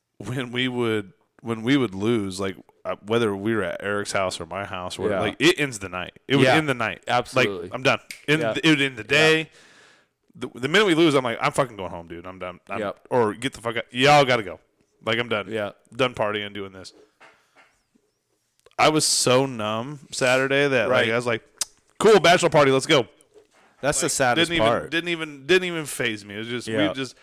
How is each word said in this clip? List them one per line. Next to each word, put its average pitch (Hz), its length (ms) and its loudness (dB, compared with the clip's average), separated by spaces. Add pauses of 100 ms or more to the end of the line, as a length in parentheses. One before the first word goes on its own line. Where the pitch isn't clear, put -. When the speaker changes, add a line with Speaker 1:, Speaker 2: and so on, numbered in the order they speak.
(180)
Speaker 1:
when 123 340 -8
we 127 160 -2
would, 110 460 -2 (260)
when 113 220 -6
we 135 160 2
would 110 160 -2
lose, 98 440 -2
like, 95 180 -6 (280)
uh, 92 120 -6 (100)
whether 113 280 0
we 104 220 -2
were 104 60 -2
at 87 200 -6
Eric's 101 300 -4
house 95 260 -2
or 87 60 -12
my 92 220 -10
house, 90 320 -10
or 95 100 -4
Speaker 2:
Yeah. 98 120 -2
Speaker 1:
like, 104 180 -4
it 156 200 2
ends 131 200 -4
the 98 100 -12
night. 90 240 -10 (160)
It 135 80 4
would 139 80 6
Speaker 2:
Yeah. 127 120 6
Speaker 1:
end 156 120 0
the 135 60 0
night. 110 340 -6
Speaker 2:
Absolutely. 120 600 -2
Speaker 1:
Like, 104 60 -12
I'm 127 80 -10
done. 127 180 2 (280)
End 151 140 2
Speaker 2:
Yeah. 110 100 -2
Speaker 1:
the, 139 140 -2
it 160 40 6
would 143 120 4
end 135 160 -2
the 107 40 -8
Speaker 2:
Yeah. 104 60 -14
Speaker 1:
day. 156 420 2 (840)
The, 117 180 -10
the 123 140 -6
minute 202 180 4
we 175 80 4
lose, 160 220 6
I'm 131 80 2
like, 117 160 -2
"I'm 147 100 0
fucking 123 260 -2
going 92 140 -8
home, 85 160 -12
dude. 85 180 -14
I'm 92 140 -14
done. 90 220 -12 (100)
I'm, 98 80 -6
Speaker 2:
Yep. 101 320 -8
Speaker 1:
or 113 240 2
get 127 180 -8
the - 80 -18
fuck 113 160 -8
out. 117 160 -6
Y'all 143 320 6
gotta 123 200 0
go. 82 160 -14 (440)
Like, 113 140 -2
I'm 120 100 -4
done. 101 220 -4
Speaker 2:
Yeah. 107 220 -4 (220)
Speaker 1:
Done 123 200 0
partying, 104 400 -4
doing 98 180 -12
this." 95 200 -20 (1900)
I 120 100 4
was 156 160 2
so 131 420 2
numb 120 540 -6 (100)
Saturday 135 580 2
that, 120 200 0
like, 123 180 2
Speaker 2:
Right. 110 60 0
Speaker 1:
I 117 40 0
was 123 100 -4
like, 117 160 -4 (560)
"Cool, 208 220 8
bachelor 170 300 6
party, 143 200 6
let's 131 160 2
go." 143 220 4 (760)
Speaker 2:
That's 143 180 0
the 170 60 0
Speaker 1:
Like, 135 60 -2
Speaker 2:
saddest 139 380 2
Speaker 1:
didn't 170 120 0
even, 110 60 4
Speaker 2:
part. 92 220 -2
Speaker 1:
didn't 170 180 -4
even, 156 380 -8
didn't 180 180 4
even 165 220 -6
faze 113 380 -6
me. 101 100 -14
It 104 40 -10
was 113 100 -10
just, 117 200 -8
Speaker 2:
Yeah. 107 200 0
Speaker 1:
we - 60 -4
just, 127 280 -8